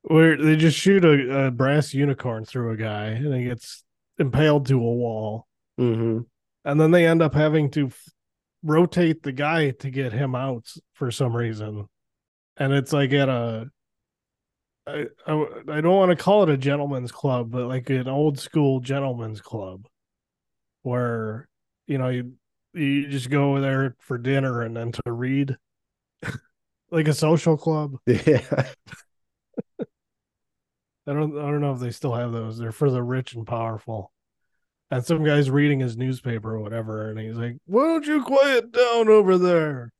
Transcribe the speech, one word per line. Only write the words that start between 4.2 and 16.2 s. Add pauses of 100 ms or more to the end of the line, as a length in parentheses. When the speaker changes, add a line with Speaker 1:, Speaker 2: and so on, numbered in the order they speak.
Speaker 1:
to
a
wall. (320)
Speaker 2:
Mm-hmm. (440)
Speaker 1:
And
then
they
end
up
having
to
f-, (540)
rotate
the
guy
to
get
him
out (280)
for
some
reason. (680)
And
it's
like
at
a, (1200)
I, (200)
I, (220)
I
don't
wanna
call